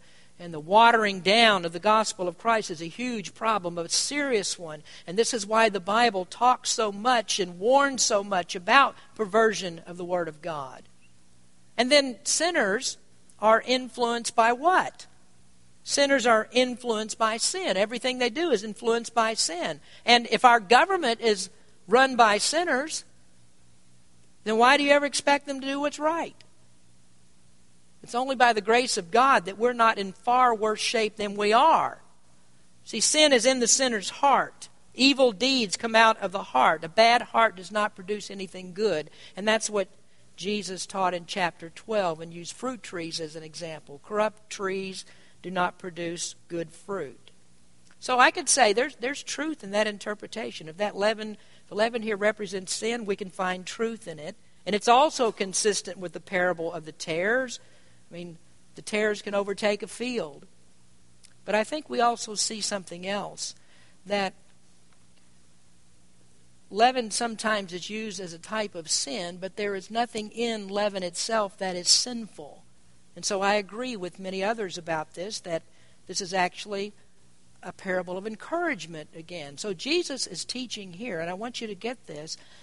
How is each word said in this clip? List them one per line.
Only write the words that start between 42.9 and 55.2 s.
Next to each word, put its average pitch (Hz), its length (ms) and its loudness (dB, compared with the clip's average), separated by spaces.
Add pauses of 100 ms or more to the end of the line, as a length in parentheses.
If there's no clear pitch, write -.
as 156 160 -10
an 160 80 -14
example. 156 640 -14
Corrupt 214 460 -2
trees 190 560 -6 (360)
do 180 80 -10
not 180 280 -2
produce 170 560 -8 (140)
good 165 220 -6
fruit. - 600 -10 (720)
So 247 200 2
I 285 100 8
could 320 180 -4
say 226 240 6
there's, 240 240 0
there's 262 280 -6
truth 302 400 -6
in 196 80 -10
that 214 160 0
interpretation. 208 800 -10
If 160 80 -16
that 196 200 -4
leaven, 214 400 -2 (320)
the 180 60 -14
leaven 226 280 0
here 214 140 -4
represents 202 560 -4
sin, 233 320 -4
we 196 120 -4
can 190 120 -12
find 180 380 -6
truth 226 400 -6
in 156 140 -14
it. 160 160 -12 (280)
And 190 120 -2
it's 196 100 -4
also 247 460 4